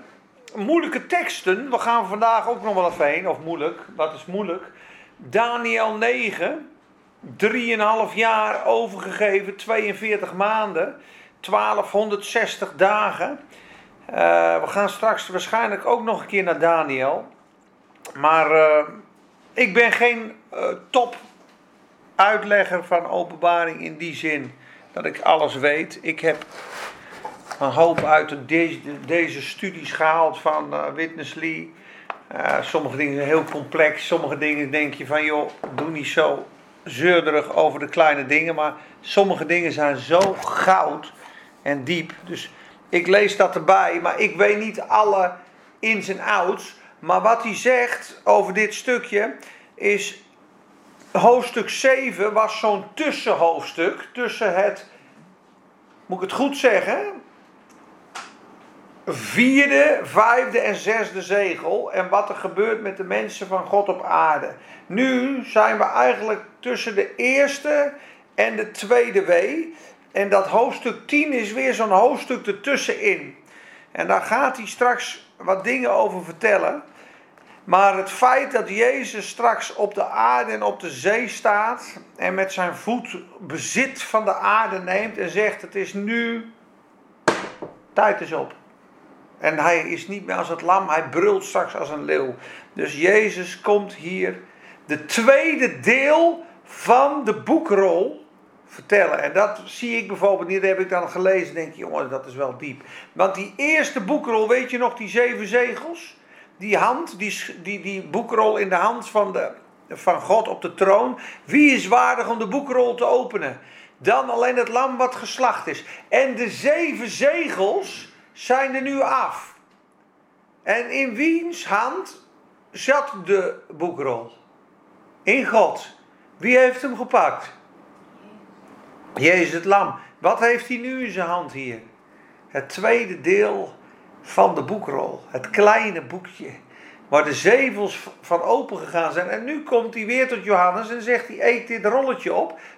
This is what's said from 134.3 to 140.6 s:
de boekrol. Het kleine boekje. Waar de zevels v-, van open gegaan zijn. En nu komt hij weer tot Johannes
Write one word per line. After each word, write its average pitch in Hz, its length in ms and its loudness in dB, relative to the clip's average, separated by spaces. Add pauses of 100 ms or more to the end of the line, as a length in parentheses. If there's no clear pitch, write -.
de 147 80 -4
boekrol. 139 640 -6
Het 131 220 -10
kleine 208 520 4
boekje. 147 480 -16 (580)
Waar 147 160 4
de 147 100 -2
zevels 208 600 2
v-, - 120 -14 (140)
van 170 200 0
open 226 360 0
gegaan 160 340 -2
zijn. 180 180 -2
En 220 140 -6
nu 302 200 -8
komt 226 300 0
hij 226 120 -8
weer 254 220 0
tot 233 160 -6
Johannes 190 460 2